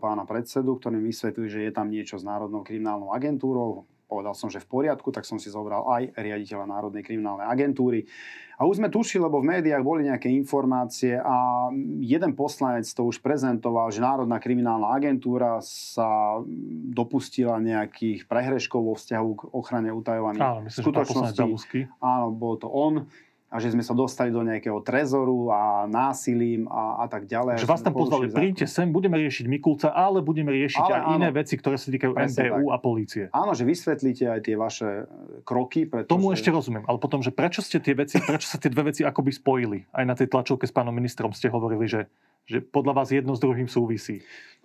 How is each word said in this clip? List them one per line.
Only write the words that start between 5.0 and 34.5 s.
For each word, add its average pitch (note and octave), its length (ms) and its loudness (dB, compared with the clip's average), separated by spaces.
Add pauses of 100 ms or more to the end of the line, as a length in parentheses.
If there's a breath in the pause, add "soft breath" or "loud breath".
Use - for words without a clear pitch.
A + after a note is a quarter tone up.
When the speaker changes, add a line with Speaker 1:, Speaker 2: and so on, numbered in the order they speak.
Speaker 1:
tak G#2+ 160 -6
som G#2+ 140 -8
si - 80 -14
zobral G#2 400 -4
aj B2+ 320 0
riaditeľa G#2 480 -6
Národnej G#2 340 -6
kriminálnej G#2 460 -6
agentúry. B2+ 580 2 (500 loud breath)
A - 80 -2
už F#3 160 4
sme G#3+ 80 2
tušili, G3 380 2
lebo D3 180 2
v D#3 140 4
médiách D3+ 260 2
boli D3+ 240 2
nejaké B2 240 0
informácie B2+ 880 2
a B2+ 480 2 (320)
jeden D3 380 2
poslanec C3 500 0
to - 160 -4
už A#2 160 0
prezentoval, A#2+ 720 0
že G#2 80 -4
Národná B2 400 0
kriminálna A#2+ 560 2
agentúra B2 640 2
sa A2 800 0 (560)
dopustila A#2+ 640 0
nejakých A2 680 -2
prehreškov B2 500 0
vo A2+ 160 0
vzťahu A2+ 400 -2
k G2+ 60 -12 (100)
ochrane A#2 400 -2
utajovaných A2 560 -2
Speaker 2:
Áno, A2+ 220 -4
myslím, A2+ 160 -6
že - 20 2
pán C#3 160 4
poslanec B2 320 -2
Speaker 1:
skutočností. B2+ 60 2
Speaker 2:
Zabusky. A2+ 380 -2 (200)
Speaker 1:
Áno, B2 320 2
bol A2+ 240 -2
to A2+ 160 -8
on, D3+ 380 0 (360 loud breath)
a A2+ 160 -6
že A#2 100 0
sme A#2 140 2
sa A#2+ 80 -2
dostali B2 400 0
do A#2 80 0
nejakého A2 420 -2
trezoru B2+ 680 2
a G#2 320 2
násilím A#2 800 0
a, A2+ 360 -4
a - 20 -4
tak G2+ 240 -8
ďalej, A#2 320 0
Speaker 2:
Že - 20 -2
Speaker 1:
že B2 60 2
Speaker 2:
vás E3 100 4
Speaker 1:
sme - 80 0
Speaker 2:
tam D#3+ 60 2
pozvali, C3+ 320 2
Speaker 1:
porušili A2 80 -2
zákon. B2 80 2
Speaker 2:
„Príďte F#3 260 2
sem, F3 220 0
budeme F3+ 320 2
riešiť C3 260 -2
Mikulca, D3 480 2
ale F#3+ 240 4
budeme D3+ 320 0
riešiť C#3 300 2
Speaker 1:
Ale F#3 100 4
Speaker 2:
aj D#3 120 2 (120)
iné E3+ 140 4
Speaker 1:
áno. C#3 100 0
Speaker 2:
veci, - 160 -4
ktoré C#3 240 0
sa - 140 -14
týkajú B2+ 240 2
Speaker 1:
Presne C#3 80 2
Speaker 2:
N C3 100 -2
B C3+ 60 2 (100)
U C#3 160 2
Speaker 1:
tak. B2+ 60 2
Speaker 2:
a B2 80 4
polície.“ A2 500 0
Speaker 1:
Áno, E3 240 2
že A#2+ 80 0
vysvetlíte C3+ 640 0
aj A2+ 160 0
tie A2 160 0